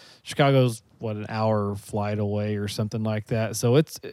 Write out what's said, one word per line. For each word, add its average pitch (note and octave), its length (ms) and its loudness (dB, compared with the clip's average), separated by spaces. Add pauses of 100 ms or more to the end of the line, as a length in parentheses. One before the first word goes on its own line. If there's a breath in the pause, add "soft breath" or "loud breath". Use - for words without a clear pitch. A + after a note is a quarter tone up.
(220 loud breath)
Chicago's, C3+ 600 4 (160)
what, A2 180 -6
an G#2+ 120 -8
hour A2 480 0
flight G#2 420 -4
away G#2 380 -2
or G#2 120 -4
something A2 340 -4
like G#2+ 240 -2
that. A2 300 -2
So A#2+ 200 4
it's - 240 2 (120)